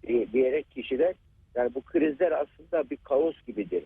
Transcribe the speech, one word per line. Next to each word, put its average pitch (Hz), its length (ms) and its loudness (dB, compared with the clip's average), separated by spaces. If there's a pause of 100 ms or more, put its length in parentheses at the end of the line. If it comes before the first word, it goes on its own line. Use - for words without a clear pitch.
diye-, 110 260 0
diyerek 131 380 0
kişiler, 135 440 -2 (400)
yani 123 200 0
bu 139 80 -6
krizler 156 500 0
aslında 147 580 -4
bir 143 60 -6
kaos 147 400 0 (100)
gibidir. 90 400 -4